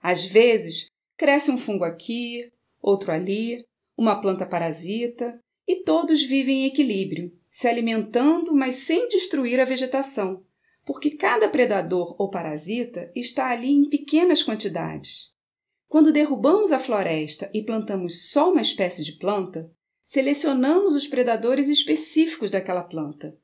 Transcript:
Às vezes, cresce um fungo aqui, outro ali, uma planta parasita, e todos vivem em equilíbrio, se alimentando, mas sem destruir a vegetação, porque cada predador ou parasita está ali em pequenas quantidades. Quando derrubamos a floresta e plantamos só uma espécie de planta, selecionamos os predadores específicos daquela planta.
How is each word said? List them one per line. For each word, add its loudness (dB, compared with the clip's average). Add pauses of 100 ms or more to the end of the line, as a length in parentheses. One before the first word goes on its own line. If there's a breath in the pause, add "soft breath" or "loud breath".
Às 0
vezes, 2 (320)
cresce 4
um 0
fungo -4
aqui, -8 (300)
outro 0
ali, -4 (340)
uma 2
planta -2
parasita, -6 (280)
e -2
todos 2
vivem 0
em 0
equilíbrio, -2 (180)
se -2
alimentando, 0
mas 2
sem 0
destruir 0
a 4
vegetação, -2 (420)
porque -4
cada 0
predador 0
ou -2
parasita -8
está -2
ali -4
em 4
pequenas 2
quantidades. -6 (580)
Quando 6
derrubamos 2
a 2
floresta -4
e -4
plantamos -2
só 4
uma 4
espécie 0
de -6
planta, -6 (340)
selecionamos 2
os 0
predadores 0
específicos 2
daquela -4
planta. -10